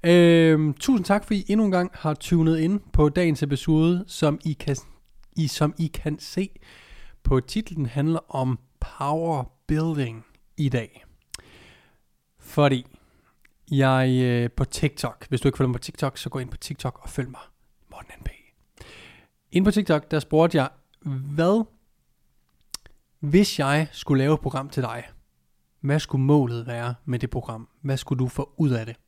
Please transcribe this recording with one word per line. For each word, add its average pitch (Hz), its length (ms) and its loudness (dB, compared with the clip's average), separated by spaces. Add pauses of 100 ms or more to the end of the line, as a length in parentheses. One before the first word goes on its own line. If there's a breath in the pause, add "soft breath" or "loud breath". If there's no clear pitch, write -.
Øhm, 165 680 6
tusind 226 300 0
tak, 202 200 0
fordi 208 140 -2
I 190 100 -6
endnu 214 180 2
en 190 60 2
gang 180 220 0
har 156 200 -2
tunet 160 440 2
ind 180 220 0 (120)
på 151 160 6
dagens 160 340 0
episode, 160 640 2
som 151 380 -2
I 160 80 -2
kan, 139 240 -4 (600)
I, 160 100 0
som 147 320 -2
I 165 80 -2
kan 151 320 -6
se - 320 -6 (720 soft breath)
på 131 180 2
titlen, 160 460 -4
handler 143 480 -2
om 131 240 -2 (400)
power 151 460 -2 (220)
building 147 580 -2 (320)
i 143 120 0
dag. - 360 -6 (1300 soft breath)
Fordi 135 480 0 (840 soft breath)
jeg, 131 400 2
øh, 123 400 2
på - 140 -2
TikTok, - 640 -6
hvis 127 120 -2
du - 80 2
ikke 123 100 -2
følger 131 100 2
mig 123 60 -2
på - 100 -10
TikTok, - 340 -6
så - 120 -10
gå 135 80 -10
ind 131 120 -10
på - 60 -10
TikTok - 460 -10
og - 60 -14
følg 131 220 -8
mig, - 120 -18 (480)
Morten - 200 -20 (100)
N - 40 -20
P. - 40 -4 (1200 loud breath)
Inde 185 120 2
på 208 60 6
TikTok, 170 400 0
der 156 80 -2
spurgte 156 400 2
jeg, 135 100 0 (360)
"Hvad, 151 640 0 (1500)
hvis 170 380 2
jeg 160 340 0
skulle 135 300 0
lave 147 120 4
et 151 60 -4
program 135 280 -6
til 139 140 -4
dig, 117 220 -8 (760)
hvad 143 180 0
skulle 135 260 -2
målet 123 420 2
være 120 280 -6 (100)
med 123 140 -4
det 123 120 -4
program? 117 380 -10 (120)
Hvad 139 160 -2
skulle 127 220 -4
du 127 100 0
få - 280 -8
ud 151 140 2
af 113 160 -2
det?" 113 100 -14 (120)